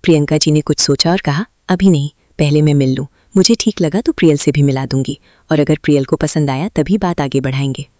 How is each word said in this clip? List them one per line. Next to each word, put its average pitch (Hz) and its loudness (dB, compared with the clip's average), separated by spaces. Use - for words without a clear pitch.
प्रियंका 151 2
जी 151 0
ने 151 2
कुछ - -2
सोचा 147 0
और 190 0
कहा, 156 -4
"अभी 190 2
नहीं, 147 2
पहले 151 2
मैं 151 4
मिल 135 2
लूँ, 139 -8
मुझे 220 4
ठीक - -2
लगा 175 -2
तो 330 -2
प्रियल 156 2
से 147 0
भी 143 0
मिला 135 0
दूंगी, 131 -4
और 156 2
अगर 151 2
प्रियल 139 2
को 160 0
पसंद 151 0
आया 143 -4
तभी 175 -2
बात 175 -2
आगे 135 -2
बढ़ाएंगे।" 135 -4